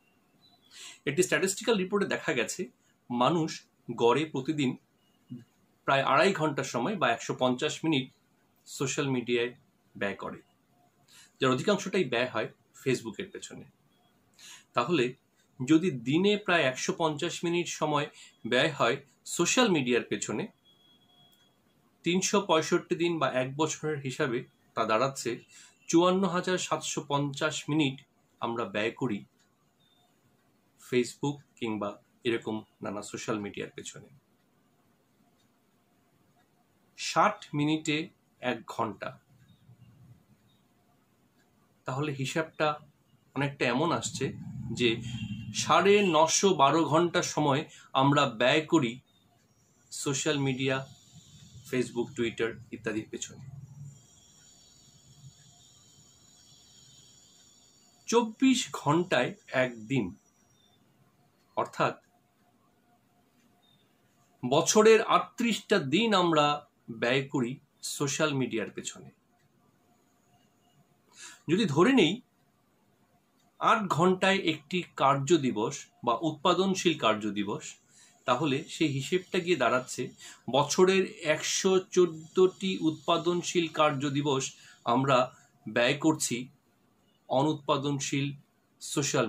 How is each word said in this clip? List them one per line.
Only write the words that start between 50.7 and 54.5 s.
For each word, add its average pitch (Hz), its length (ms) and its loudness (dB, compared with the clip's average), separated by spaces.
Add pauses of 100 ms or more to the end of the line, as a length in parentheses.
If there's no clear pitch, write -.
Facebook, 117 480 -4
Twitter 113 340 -4 (260)
ইত্যাদির 110 360 -8
পেছনে। - 320 -14 (4000)